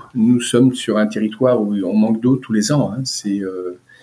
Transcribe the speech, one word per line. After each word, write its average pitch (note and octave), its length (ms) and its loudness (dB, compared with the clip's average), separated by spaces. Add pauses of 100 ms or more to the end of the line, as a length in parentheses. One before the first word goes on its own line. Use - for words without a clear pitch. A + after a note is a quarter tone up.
(140)
Nous A#2+ 260 4
sommes B2 340 4
sur G#2+ 240 -2
un G#2+ 100 2
territoire A2 520 0
où G#2 140 -2
on G2 220 -2
manque A2 240 2
d'eau B2+ 160 2
tous B2+ 160 -6
les G#2+ 200 0
ans, A2+ 200 0
hein. B2 120 -6
C'est, G2+ 360 -6
euh, F#2 380 -8 (240)